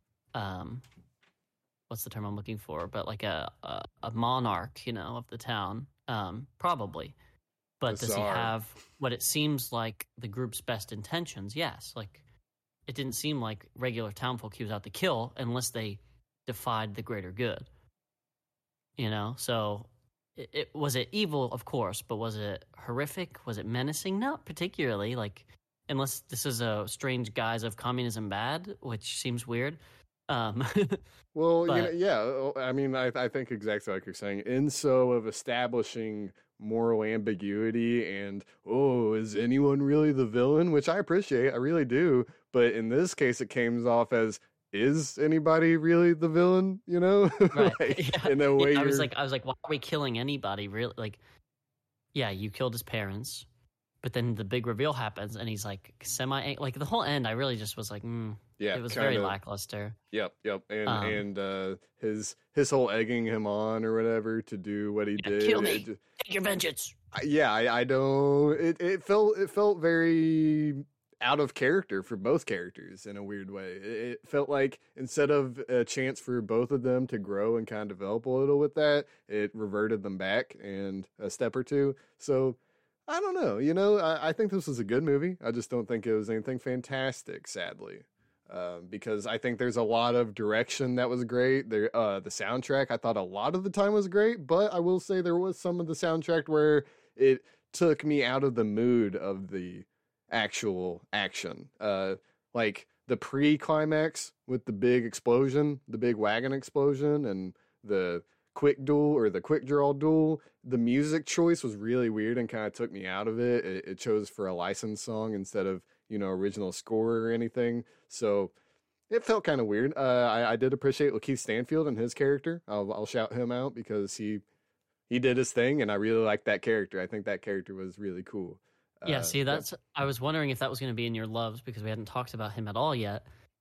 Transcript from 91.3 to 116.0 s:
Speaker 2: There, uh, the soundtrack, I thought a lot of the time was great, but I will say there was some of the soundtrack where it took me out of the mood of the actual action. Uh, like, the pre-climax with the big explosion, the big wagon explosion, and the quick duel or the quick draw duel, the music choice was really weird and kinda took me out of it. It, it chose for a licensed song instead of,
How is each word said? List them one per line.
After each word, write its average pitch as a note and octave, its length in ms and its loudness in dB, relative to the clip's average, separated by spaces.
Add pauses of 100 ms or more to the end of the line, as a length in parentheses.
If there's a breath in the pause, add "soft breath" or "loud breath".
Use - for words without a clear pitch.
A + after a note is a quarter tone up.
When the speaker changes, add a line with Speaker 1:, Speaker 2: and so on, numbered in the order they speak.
Speaker 2:
There, G#2 240 2
uh, G#2+ 260 2
the F2+ 100 -10
soundtrack, B2+ 600 -2
I A#2+ 60 -2
thought A2+ 200 0
a G2+ 60 0
lot G2+ 320 -2
of F#3 100 -2
the G3 60 -4
time G3+ 220 2
was G3+ 160 2
great, G#3 380 2
but F#3+ 260 4
I F3+ 80 0
will F3+ 200 4
say F#3 200 0
there F3 160 2
was F3+ 220 -2
some F3 220 -2
of E3+ 60 -4
the D#3+ 80 -4
soundtrack E3 540 0
where D3+ 360 6 (320 soft breath)
it C3 280 6 (280 soft breath)
took D#3+ 320 4
me D3 200 4
out C3 180 2
of C3 140 2
the A#2 80 4
mood A2 500 4
of F#2+ 340 -6
the F2+ 360 -10 (460)
actual F#2 720 -2 (100)
action. - 680 -6
Uh, F#2+ 380 -2 (380)
like, A2 340 -2 (180)
the B2 100 0
pre-climax D#3 1160 2 (140)
with B2+ 180 -2
the A#2+ 80 -6
big A#2+ 320 4
explosion, C3+ 840 2
the A2+ 100 -6
big A#2+ 180 2
wagon A2 360 0
explosion, C#3+ 720 0
and F#2+ 320 -6 (280)
the F#2 380 0 (320)
quick C#3+ 300 2
duel D3 300 4
or A2+ 160 4
the F2+ 100 -2
quick - 240 0
draw C#3+ 280 4
duel, D#3 500 4 (220 soft breath)
the B2 140 0
music C#3+ 480 2
choice E3+ 360 2
was G#2+ 140 -4
really A#2 340 0
weird A2 260 0
and A#2 120 -2
kinda G#2+ 220 -4
took - 220 -6
me F#2+ 140 -10
out G2 220 -2
of A2+ 100 -2
it. A#2+ 260 2
It, F#2+ 220 -6
it F#2+ 120 -8
chose G#2+ 300 0
for G2+ 200 -6
a F#2 60 -2
licensed G2+ 500 -4
song A2 300 -4
instead G2 320 -2
of, F#2 160 -2 (260)